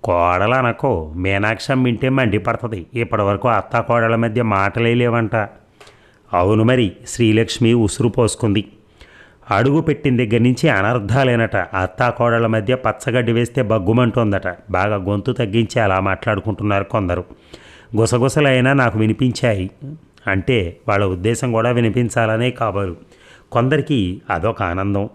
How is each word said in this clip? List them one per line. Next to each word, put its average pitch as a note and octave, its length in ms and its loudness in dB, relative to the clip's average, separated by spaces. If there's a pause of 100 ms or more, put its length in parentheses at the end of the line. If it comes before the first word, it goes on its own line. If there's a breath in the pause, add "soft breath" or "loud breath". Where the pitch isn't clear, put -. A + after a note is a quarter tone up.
"కోడలు F2+ 500 2
అనకో, A#2 600 -2
మీనాక్షం G#2+ 640 -2
వింటే B2 260 0
మండిపడుతుంది. A2+ 840 -2
ఇప్పటివరకు G#2 540 0
అత్తా A2+ 320 0
కోడళ్ళ A#2 360 0
మధ్య A#2 260 0
మాటలే A2 520 0
లేవంట." A#2 420 0 (960 loud breath)
"అవును G2+ 320 4
మరి," A#2+ 280 2 (140)
శ్రీలక్ష్మి A2+ 680 2
ఉసురు A2+ 340 0
పోసుకుంది. G#2+ 560 0 (840 loud breath)
"అడుగు C3 300 2
పెట్టిన C#3+ 360 0
దగ్గర A#2 240 2
నుంచి B2 280 2
అనర్థాలేనట. A#2 880 0
అత్తా F#2+ 540 -2
కోడళ్ళ A#2 360 0
మధ్య A2 280 0
పచ్చగడ్డి A#2 580 -2
వేస్తే A#2+ 300 0
బగ్గుమంటోందట." A2 840 0 (220)
బాగా G2+ 260 0
గొంతు G2+ 360 -4
తగ్గించి A2+ 480 0
అలా F#2+ 200 2
మాట్లాడుకుంటున్నారు G2 840 -2
కొందరు. F2+ 400 -2 (720 loud breath)
గుసగుసలైనా B2+ 760 2
నాకు A#2+ 260 2
వినిపించాయి. A2 720 0 (560)
అంటే G2 500 -2 (120)
వాళ్ళ G2+ 160 2
ఉద్దేశం G#2+ 480 -2
కూడా A2+ 180 0
వినిపించాలనే A#2 800 0
కాబోలు. G2 460 -4 (560 loud breath)
కొందరికి B2 760 0
అదొక G2+ 320 -2
ఆనందం. G2 520 -2